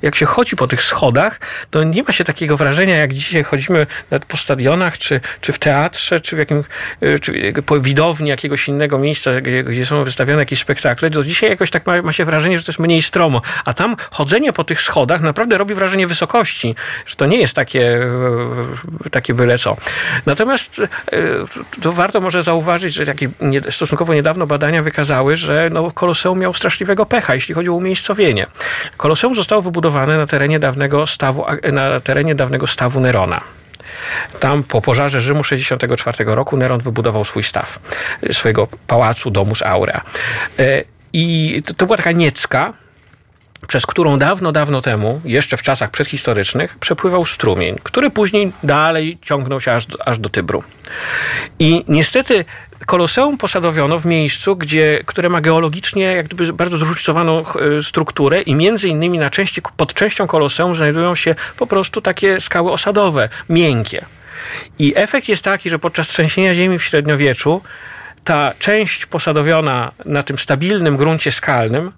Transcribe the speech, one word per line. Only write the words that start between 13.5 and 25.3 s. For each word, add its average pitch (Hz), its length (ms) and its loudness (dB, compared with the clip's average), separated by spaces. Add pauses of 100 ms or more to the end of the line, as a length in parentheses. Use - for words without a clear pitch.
A 123 100 -2
tam 214 220 0 (140)
chodzenie 214 420 2
po 160 120 -2
tych 151 180 -2
schodach 151 380 2
naprawdę 185 380 2
robi 202 160 0
wrażenie 190 320 0
wysokości, 170 680 0 (320)
że - 100 -14
to 139 100 2
nie 202 140 4
jest 143 140 2
takie, 120 460 2 (1080)
e, - 40 -8
takie 127 240 -2
byle 120 240 4
co. 101 180 0 (500)
Natomiast, 220 540 0
e, 202 60 0 (960)
to 165 100 0
warto 185 280 0
może 180 220 -2
zauważyć, 170 520 0
że 151 120 -2
taki 139 220 -2 (120)
nie-, 139 300 0
stosunkowo 165 440 0
niedawno 156 320 2
badania 151 360 0
wykazały, 143 540 2